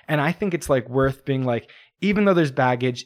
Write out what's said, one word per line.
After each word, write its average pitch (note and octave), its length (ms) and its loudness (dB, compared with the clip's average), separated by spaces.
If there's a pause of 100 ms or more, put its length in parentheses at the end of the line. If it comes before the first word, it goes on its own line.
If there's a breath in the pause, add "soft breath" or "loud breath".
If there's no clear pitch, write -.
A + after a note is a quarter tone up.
And D3+ 100 0
I D3+ 140 0
think F#3 220 -4
it's, - 160 -6
like, B2+ 180 0
worth C3+ 380 -2
being C3 180 -2
like, A#2+ 260 -2 (300 loud breath)
even G3+ 240 2
though G3 80 4
there's E3+ 180 2
baggage, B2+ 560 0